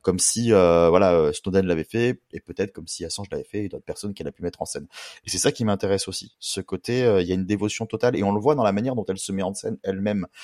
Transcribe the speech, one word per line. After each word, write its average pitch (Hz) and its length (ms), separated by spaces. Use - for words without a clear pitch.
comme 92 160
si, - 340
euh, 85 360
voilà, 92 240
euh, 78 200
Snowden 95 320
l'avait 82 180
fait 120 380
et - 100
peut-être - 300
comme 85 140
si - 200
Assange 98 260
l'avait 76 140
fait 104 180
et 98 60
d'autres - 160
personnes 101 280
qu'elle 80 140
a 71 40
pu - 120
mettre 87 180
en - 40
scène. 71 200
Et - 60
c'est 92 80
ça - 120
qui - 140
m'intéresse 101 420
aussi, - 300
ce - 240
côté, 120 440
euh, 101 180
il 87 40
y 92 40
a 92 40
une 92 120
dévotion 104 400
totale 123 300
et 92 60
on 101 100
le 104 80
voit 135 120
dans 139 100
la 101 100
manière 120 200
dont 110 140
elle 95 100
se - 140
met 98 100
en 95 140
scène 110 260
elle-même. 98 460